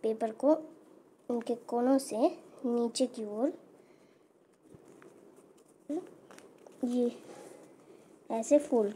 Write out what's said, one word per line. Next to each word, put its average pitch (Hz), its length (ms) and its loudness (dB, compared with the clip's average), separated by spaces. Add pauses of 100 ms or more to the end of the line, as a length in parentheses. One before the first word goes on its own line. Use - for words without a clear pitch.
paper 220 300 -2
को 294 200 4 (760)
उनके 240 260 -2 (120)
कोनों 247 320 4
से 262 300 2 (360)
नीचे 240 420 0
की 226 180 -10
ओर 214 280 -2 (3250)
ये 240 260 2 (1200)
ऐसे 226 300 4
fold 220 360 2